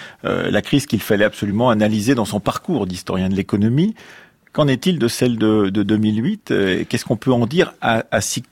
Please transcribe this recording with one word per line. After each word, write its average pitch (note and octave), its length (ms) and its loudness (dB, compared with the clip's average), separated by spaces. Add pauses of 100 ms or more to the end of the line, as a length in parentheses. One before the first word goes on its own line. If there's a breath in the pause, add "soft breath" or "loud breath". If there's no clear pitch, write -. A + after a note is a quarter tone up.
(260 loud breath)
euh, F2+ 260 -2
la G2+ 100 2
crise C#3 260 0
qu'il G#2+ 140 -2
fallait G#2 220 2
absolument G#2 460 0
analyser G#2+ 460 2
dans A2+ 100 0
son G#2 160 -4
parcours A#2+ 440 -2
d'historien F#2 440 -4
de G2 60 0
l'économie. A2+ 600 0 (580 loud breath)
Qu'en D3+ 160 2
est-il D3 300 0
de A#2 100 2
celle A#2+ 280 0
de, G#2+ 300 2
de G2+ 160 0
deux G#2+ 140 2
mille G#2+ 260 0
huit ? G#3 260 -6
Euh, F#2+ 380 0
qu'est-ce - 160 -4
qu'on A#2+ 140 -2
peut C3 160 0
en A#2+ 120 2
dire D#3+ 360 0
à, A2+ 280 0
à A2+ 120 2
si - 200 -6 (100)